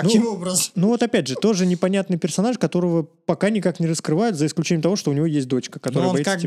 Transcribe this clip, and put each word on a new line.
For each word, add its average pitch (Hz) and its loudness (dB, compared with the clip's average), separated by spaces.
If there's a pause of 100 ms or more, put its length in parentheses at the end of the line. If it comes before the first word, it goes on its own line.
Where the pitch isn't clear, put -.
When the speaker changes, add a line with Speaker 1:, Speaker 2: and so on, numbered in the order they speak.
Speaker 1:
Каким 214 4
образом? 185 -4
Speaker 2:
ну 180 2
вот 233 2
опять 220 0
же, 131 -6
тоже 185 2
непонятный 185 0
персонаж, 196 0
которого 170 0
пока - -2
никак 185 -2
не 165 0
раскрывают, 165 0
за 151 0
исключением 165 -2
того, 175 0
что 160 -2
у - 0
него 151 0
есть 147 -2
дочка, 127 -4
Speaker 1:
Ну, - -14
Speaker 2:
которая - 0
Speaker 1:
он - 0
Speaker 2:
боится 151 0
Speaker 1:
как 185 -2
бы, - -8